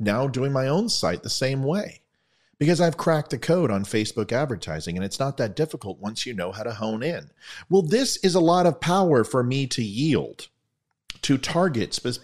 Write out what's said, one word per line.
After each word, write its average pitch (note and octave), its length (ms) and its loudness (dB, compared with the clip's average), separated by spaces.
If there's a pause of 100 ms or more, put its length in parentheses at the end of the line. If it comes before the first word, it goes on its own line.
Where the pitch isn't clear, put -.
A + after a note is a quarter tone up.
now A2 260 0
doing C3 240 -2
my C3 160 0
own F3+ 220 0
site F2 340 -2
the - 80 -8
same C3+ 320 -2
way E3 380 -4 (580)
because D#3 220 4
I've E3 160 4
cracked D#3 340 0
the C3+ 80 -2
code E3 320 2
on G2 140 0
Facebook G#2+ 480 -2
advertising. F2 640 -4
And F2+ 80 -4
it's - 160 -8
not C3+ 160 -2
that A2 180 -2
difficult C#3 460 -6
once G#2 260 -8
you B2 80 -8
know F2+ 160 -4
how G#2 140 -10
to A#2 80 -6
hone A2 320 -4
in. C#3 260 -6 (380)
Well, F#3+ 140 6
this G#3+ 340 2
is F#3 180 2
a F#3 60 6
lot F3 260 6
of D#3+ 140 2
power E3+ 420 4
for B2 220 0
me C3 240 0
to - 120 -4
yield G#2+ 680 -2 (720)
to C3+ 160 2
target D3+ 560 0
spe-, - 300 -4